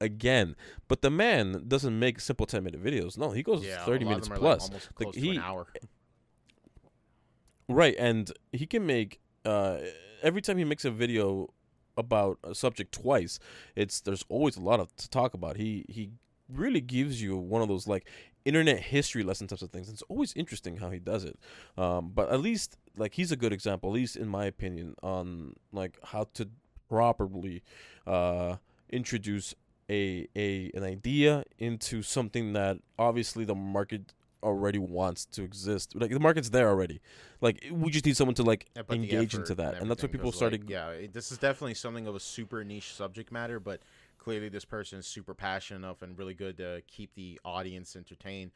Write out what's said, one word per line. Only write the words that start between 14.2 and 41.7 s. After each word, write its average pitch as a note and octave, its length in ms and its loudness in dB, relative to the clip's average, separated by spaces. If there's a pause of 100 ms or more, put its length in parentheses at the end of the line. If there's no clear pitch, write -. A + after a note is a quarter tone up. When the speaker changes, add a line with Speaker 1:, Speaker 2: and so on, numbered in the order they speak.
Speaker 1:
always C3+ 280 2
a F#2+ 40 -12
lot G2+ 180 4
of, F#2 180 -4
to - 140 -14
talk B2+ 240 2
about. F2 220 -6
He, G#2+ 320 -2
he G#2+ 240 -10 (360)
really F3+ 320 0
gives B2+ 400 -2
you G2 160 -2
one F#2 240 0
of A2 60 4
those, G2 220 -2
like, G2 200 -2 (360)
internet D3+ 340 6
history C3 460 0
lesson F#2+ 240 -4
types G2 140 -8
of F2+ 100 -12
things. F#2 160 -10
It's G#2+ 140 -14
always C4 320 -4
interesting D#3+ 420 -8
how F2+ 140 -6
he F2+ 100 -8
does F2 240 -2
it. - 160 -12 (360)
Um, F2+ 380 0
but G#2+ 160 2
at C3 80 4
least, G3+ 380 -2 (200)
like, G#2+ 180 -4
he's F3 180 -2
a D3 40 0
good A#2 160 2
example, F#2+ 380 -2
at G#2 40 -2
least B2 220 -2
in A2 120 -4
my G2+ 160 -2
opinion, F2+ 580 -6
on, F2+ 540 -6 (160)
like, F#2+ 320 -6
how G#2+ 300 -6
to G#2+ 140 -6 (400)
properly, G2 760 2 (420)
uh, F2+ 520 2 (320)
introduce G#2 640 -4 (360)
a, G2 460 0
a, G2 380 -2
an F#2+ 100 -4
idea C#3 600 4 (140)
into A#2 440 -4
something A2+ 500 -2
that G2 260 2 (200)
obviously A2+ 460 2
the G#2 100 0
market G2 580 -4 (280)
already G2+ 380 2
wants F2+ 460 0
to - 180 -8
exist. G2 540 -4
Like, A2 140 0
the C3+ 100 2
market's D#3 300 4
there A#2+ 180 8
already. F#2 320 2 (400)
Like, A#2 320 4
we D#3+ 180 2
just D3 140 2
need C#3+ 120 6
someone B2+ 200 6
to, B2 80 4
like, A2+ 320 4
Speaker 2:
Yeah, A#2+ 60 -10
put - 80 -14
the A#2+ 60 0
Speaker 1:
engage A2 380 2
Speaker 2:
effort G#2 60 -2
Speaker 1:
into F2 160 -2
that. D#2+ 160 -2
Speaker 2:
and F2+ 100 -6
Speaker 1:
And G#2+ 80 -2
that's A#2+ 120 0
what C3 80 -2
Speaker 2:
everything, C3 100 -4
Speaker 1:
people B2 120 0
Speaker 2:
'cause, - 100 -8
like, A2+ 180 2
Speaker 1:
started G#2 100 -12
Speaker 2:
yeah, E2+ 200 -4
it, F2+ 220 -10
this A2+ 200 -10
is B2 60 -12
definitely C3+ 360 -2